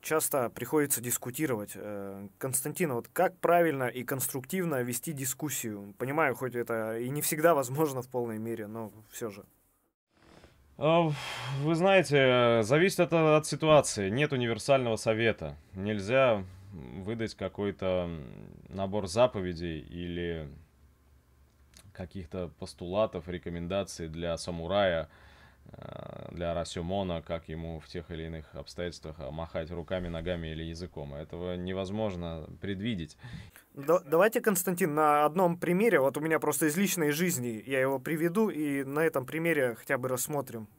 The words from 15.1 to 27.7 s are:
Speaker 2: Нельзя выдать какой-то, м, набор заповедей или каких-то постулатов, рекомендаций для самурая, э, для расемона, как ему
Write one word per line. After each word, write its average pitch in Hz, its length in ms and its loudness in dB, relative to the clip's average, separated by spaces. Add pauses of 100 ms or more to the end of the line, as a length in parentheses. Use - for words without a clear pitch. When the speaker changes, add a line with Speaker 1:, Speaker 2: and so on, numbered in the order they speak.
Speaker 2:
Нельзя 104 680 2 (280)
выдать 95 640 -6
какой-то, 92 720 -2
м, 80 160 -8 (460)
набор 98 380 -4
заповедей 90 720 0
или 85 680 -6 (1400)
каких-то 90 580 -8 (100)
постулатов, 92 680 -2
рекомендаций 87 800 -6
для 82 300 -4
самурая, 85 720 0 (640)
э, - 600 -14
для 85 220 -4
расемона, 87 680 -4
как 82 280 -8
ему 82 300 -8